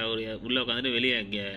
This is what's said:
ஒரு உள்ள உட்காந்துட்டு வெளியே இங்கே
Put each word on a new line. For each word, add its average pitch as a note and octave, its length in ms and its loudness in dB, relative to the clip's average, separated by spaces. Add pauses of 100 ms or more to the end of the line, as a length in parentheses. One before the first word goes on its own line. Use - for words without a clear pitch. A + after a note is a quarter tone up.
ஒரு A2 380 -2
உள்ள B2 200 2
உட்காந்துட்டு B2 300 0
வெளியே A#2+ 280 4
இங்கே G2+ 240 -4 (140)